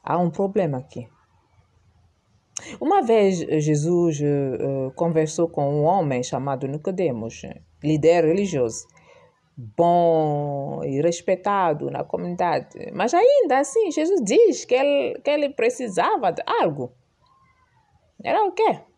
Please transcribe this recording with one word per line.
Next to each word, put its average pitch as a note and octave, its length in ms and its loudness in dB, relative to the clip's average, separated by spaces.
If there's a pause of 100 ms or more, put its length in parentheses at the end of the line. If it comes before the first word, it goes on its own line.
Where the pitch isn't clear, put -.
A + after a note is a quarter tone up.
Há D3+ 160 -2
um F3 120 2
problema F#3+ 480 -2
aqui. A#2+ 320 -12 (1700)
Uma F4+ 220 2
vez, G#3 400 4
eh, D#3 180 0
Jesus, D#3 640 0
eh, D3 40 0
eh, C3+ 680 -2
conversou E3 540 0
com C#3+ 200 -2
um D3 140 0
homem D#3 400 0
chamado C3+ 440 -4
Nicodemos, D3 760 -6
eh, - 180 -16 (200)
líder D#3 440 4
religioso, D#3+ 600 0 (680)
bom D3 1300 0
e C#3 180 -2
respeitado F3 880 0
na C#3 140 -6
comunidade. F3 880 -4
Mas A3 200 -2
ainda G4 460 4
assim, F#4 320 0
Jesus D#4+ 320 0
diz D#4+ 420 4
que B3 100 2
ele, C#4+ 440 0
que - 100 -4
ele D4 200 0
precisava A#3+ 840 0
de - 140 -8
algo. D#3 460 -2 (1300)
Era G#4 200 0
o F#4+ 80 0
quê? F#4 280 0 (180)